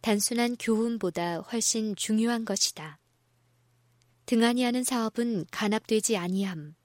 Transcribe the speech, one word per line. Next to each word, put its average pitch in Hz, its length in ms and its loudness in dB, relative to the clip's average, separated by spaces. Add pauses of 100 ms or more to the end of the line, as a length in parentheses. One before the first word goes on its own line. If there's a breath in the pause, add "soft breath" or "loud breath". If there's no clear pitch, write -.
단순한 233 580 0
교훈보다 196 800 0
훨씬 220 560 -2
중요한 226 480 0
것이다. 160 540 -2 (1300)
등한히 240 380 4
하는 247 200 0
사업은 233 680 -2
간합되지 214 680 0
아니함. 180 680 -4